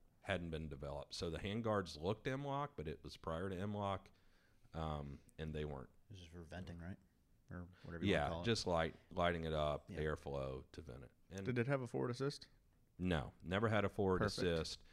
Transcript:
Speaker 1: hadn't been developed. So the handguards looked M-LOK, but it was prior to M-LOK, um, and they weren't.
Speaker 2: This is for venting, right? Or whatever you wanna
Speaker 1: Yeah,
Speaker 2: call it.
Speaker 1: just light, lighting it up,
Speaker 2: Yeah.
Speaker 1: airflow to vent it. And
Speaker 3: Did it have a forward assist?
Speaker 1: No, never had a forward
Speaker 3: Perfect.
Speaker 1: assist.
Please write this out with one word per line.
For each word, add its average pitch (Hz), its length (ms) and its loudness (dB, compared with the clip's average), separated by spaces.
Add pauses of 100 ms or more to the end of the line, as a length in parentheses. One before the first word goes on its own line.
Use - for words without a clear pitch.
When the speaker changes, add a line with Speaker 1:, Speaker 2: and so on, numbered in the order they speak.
(220)
Speaker 1:
hadn't 87 280 -2
been 78 180 -4
developed. 71 460 -6
So 87 160 -4
the 76 80 -4
handguards 101 600 0
looked 101 260 0
M-LOK, 139 500 -2
but 76 100 -6
it 80 160 -4
was - 140 -10
prior 82 320 -2
to 92 100 -2
M-LOK, 101 500 -2 (680)
um, 76 440 -2 (200)
and 78 160 -4
they 76 100 0
weren't. 69 240 -6 (220)
Speaker 2:
This 95 100 -14
is 85 60 -14
for 85 240 -14
venting, 90 260 -8 (100)
right? 95 100 -6 (540)
Or 87 140 -8 (180)
whatever 85 220 -4
you 98 80 6
wanna 73 120 6
Speaker 1:
Yeah, 71 60 2
Speaker 2:
call 82 120 -2
it. - 20 -4
Speaker 1:
just 110 220 2
light, 82 280 4 (200)
lighting 87 300 4
it 80 100 2
up, 76 340 2
Speaker 2:
Yeah. 82 120 -4
Speaker 1:
airflow 69 720 -2
to - 100 -10
vent 65 200 -10
it. - 80 -16 (260)
And 98 100 -4
Speaker 3:
Did 123 120 2
it 117 80 2
have 139 160 2
a 120 40 -4
forward 131 240 -2
assist? 131 360 -4 (520)
Speaker 1:
No, 82 340 2 (100)
never 101 260 2
had 104 160 4
a 95 40 2
forward 95 320 4
Speaker 3:
Perfect. 101 260 2
Speaker 1:
assist. 82 360 2 (100)